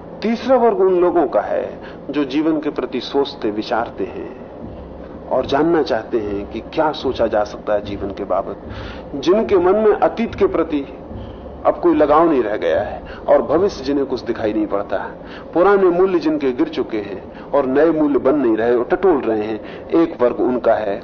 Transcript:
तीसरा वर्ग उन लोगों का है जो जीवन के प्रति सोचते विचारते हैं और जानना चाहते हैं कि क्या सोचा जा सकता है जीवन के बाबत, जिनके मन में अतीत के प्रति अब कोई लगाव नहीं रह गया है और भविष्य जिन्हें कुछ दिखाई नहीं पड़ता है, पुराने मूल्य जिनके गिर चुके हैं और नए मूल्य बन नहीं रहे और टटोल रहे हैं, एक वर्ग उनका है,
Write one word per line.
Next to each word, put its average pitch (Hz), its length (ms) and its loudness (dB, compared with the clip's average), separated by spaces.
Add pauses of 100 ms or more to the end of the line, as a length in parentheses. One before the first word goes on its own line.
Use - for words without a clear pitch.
(220)
तीसरा 233 360 2
वर्ग 226 220 4
उन 185 220 4
लोगों 170 260 4
का 104 140 2
है 95 380 -4 (300)
जो 143 140 0
जीवन 151 360 0
के 147 100 -4
प्रति 123 300 -4
सोचते 127 520 -2
विचारते 110 520 -4
हैं 87 460 -10 (800)
और 127 160 0
जानना 156 380 2
चाहते 113 360 -2
हैं 101 320 -6
कि 110 80 -8
क्या 151 320 -2
सोचा 123 360 -2
जा 104 160 0
सकता 104 300 -6
है 104 80 0
जीवन 98 280 -8
के 101 140 -8
बाबत, 95 340 -4 (580)
जिनके 190 420 2
मन 180 180 4
में 214 180 4
अतीत 226 420 0
के 196 100 2
प्रति 156 400 0 (800)
अब 147 140 2
कोई 170 160 4
लगाव 151 360 6
नहीं 127 120 2
रह 104 140 -2
गया 85 240 0
है - 200 -6 (280)
और 143 120 6
भविष्य 151 420 0
जिन्हें 139 240 0
कुछ 127 140 -4
दिखाई 110 320 -2
नहीं 107 140 0
पड़ता 98 300 -2
है, 95 140 -8 (420)
पुराने 196 300 4
मूल्य 180 360 4
जिनके 143 320 0
गिर 147 160 0
चुके 120 300 -4
हैं - 540 -10
और 135 140 4
नए 143 260 4
मूल्य 147 280 2
बन 131 160 4
नहीं 120 220 2
रहे 120 180 2
और 117 80 2
टटोल 175 340 2
रहे 110 240 0
हैं, - 460 -8
एक 165 340 0
वर्ग 117 180 2
उनका 117 340 2
है, 107 300 -4